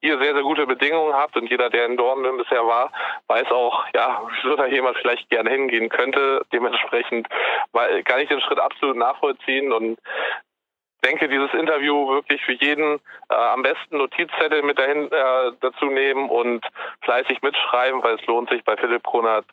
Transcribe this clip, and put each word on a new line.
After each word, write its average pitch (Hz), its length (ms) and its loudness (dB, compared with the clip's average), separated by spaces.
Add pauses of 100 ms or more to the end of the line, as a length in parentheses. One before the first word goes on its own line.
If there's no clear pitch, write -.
ihr 151 180 0
sehr, 143 160 2
sehr 139 80 2
gute 147 240 0
Bedingungen 147 480 0
habt. 143 220 0
Und 117 120 -4
jeder, 123 220 0
der 120 160 2
in 123 100 -2
Dortmund 131 420 0
bisher 120 280 0
war, 117 240 2 (380)
weiß 117 240 2
auch, 117 320 2 (100)
ja, 117 280 2 (200)
wieso 135 140 2
da 143 100 2
jemand 127 300 2
vielleicht - 340 -2
gerne 113 200 2
hingehen 123 380 2
könnte. 135 640 2
Dementsprechend, 120 760 0 (420)
weil, 117 320 2
kann 123 160 2
ich 143 100 0
den 139 120 0
Schritt - 180 -2
absolut 139 380 0
nachvollziehen 135 760 0
und 113 280 0 (1000)
denke, 147 280 0
dieses 139 240 0
Interview 147 560 0
wirklich 139 340 -2
für 131 80 -2
jeden, 147 480 0 (300)
äh, - 40 0
am 117 280 0
besten 151 340 -2
Notizzettel 156 680 -2
mit 143 160 0
dahin, 143 320 0
äh, 131 420 0 (100)
dazu - 240 -2
nehmen 135 420 0
und 120 340 0 (380)
fleißig 127 400 0
mitschreiben, 131 640 0
weil 117 140 2
es - 100 -10
lohnt 120 240 0
sich, 120 140 -2
bei 110 120 2
Philipp 120 280 0
Kronert 113 480 0